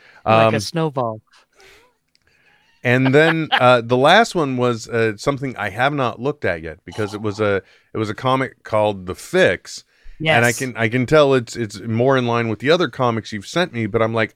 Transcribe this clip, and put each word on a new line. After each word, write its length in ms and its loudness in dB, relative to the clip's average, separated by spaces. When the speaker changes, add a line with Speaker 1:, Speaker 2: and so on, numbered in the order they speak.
Speaker 1:
Like 260 4
a 60 0
Speaker 2:
Um, 20 0
Speaker 1:
snowball. 640 -4
Speaker 2:
and 320 2
then, 340 4
Speaker 1:
<laughs> 20 0
Speaker 2:
uh, 300 6
the 160 0
last 380 4
one 220 -2
was, 300 -2
uh, 300 0
something 400 -4
I 120 -6
have 240 -2
not 280 -4
looked 240 -6
at 160 -4
yet 240 -12
because 280 -6
it 80 -8
was 180 -6
a, 220 0
it 40 -6
was 120 -4
a 60 -8
comic 480 -4
called 420 -2
The 100 -8
Fix. 680 -2
And 280 2
I 40 4
Speaker 1:
Yes. 100 -4
Speaker 2:
can, 180 -8
I 100 0
can 180 0
tell 280 4
it's, 240 -2
it's 240 -8
more 360 2
in 80 0
line 220 0
with 120 -4
the 120 0
other 160 2
comics 460 -2
you've 120 -10
sent 280 -4
me, 120 -4
but 160 -2
I'm 120 0
like, 220 -2